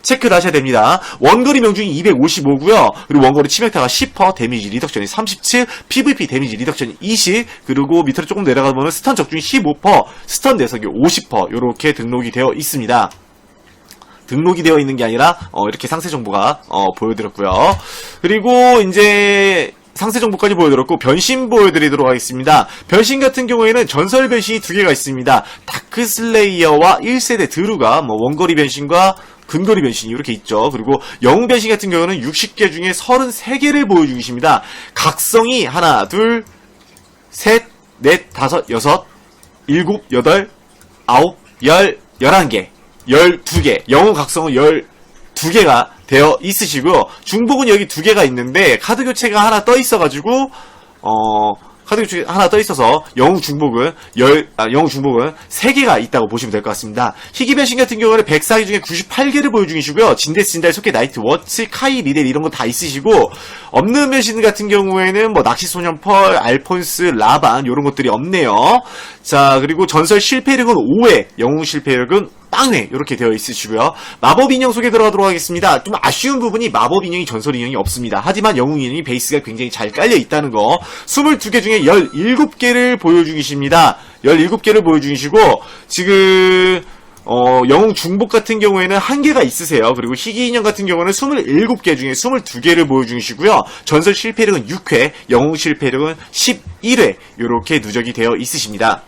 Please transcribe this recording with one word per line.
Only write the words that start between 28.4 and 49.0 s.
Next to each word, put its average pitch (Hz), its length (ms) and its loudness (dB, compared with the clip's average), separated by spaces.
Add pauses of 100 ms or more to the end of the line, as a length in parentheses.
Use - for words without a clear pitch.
변신과 151 600 0 (300)
근거리 190 360 0
변신 113 280 -4
이렇게 127 220 -8
있죠. 110 400 -2
그리고 127 300 -2 (200)
영웅 175 260 4
변신 220 220 0
같은 208 200 -2
경우는 170 320 -2
육십 151 340 -6
개 190 160 0
중에 175 220 -6
서른세 254 680 -2
개를 285 280 0
보여주고 151 300 2
있습니다. 123 460 0 (300)
각성이 226 720 -2
하나, 135 420 0
둘, 226 380 -2 (840)
셋, 226 360 0 (340)
넷, 160 320 0
다섯, 139 380 -4
여섯, 127 360 0 (600)
일곱, 175 460 -2
여덟, 156 360 2 (560)
아홉, 147 320 2 (260)
열, 175 360 4 (220)
열한 156 280 4
개, 98 220 -6 (360)
열두 165 540 4
개, 123 280 0
영웅 190 240 6
각성은 151 420 -4
열두 - 960 -2
개가 151 400 4 (160)
되어 147 340 4
있으시고요. 165 600 0 (220)
중복은 240 420 0
여기 202 200 2
두 156 140 -10
개가 202 220 2
있는데 127 540 0
카드 233 260 -4